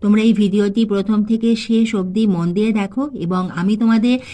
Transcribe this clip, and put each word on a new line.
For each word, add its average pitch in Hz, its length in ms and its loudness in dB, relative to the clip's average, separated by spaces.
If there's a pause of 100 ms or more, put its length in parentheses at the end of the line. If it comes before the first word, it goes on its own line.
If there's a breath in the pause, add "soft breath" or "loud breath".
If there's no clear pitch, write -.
তোমরা 208 220 2
এই 226 100 4
ভিডিওটি 202 520 2
প্রথম 208 400 0
থেকে 226 320 0
শেষ 226 380 0
অবধি 196 320 0
মন 175 260 0
দিয়ে 214 200 0
দেখো 214 380 -4
এবং 185 440 -4
আমি 190 220 0
তোমাদের 226 420 2 (140 loud breath)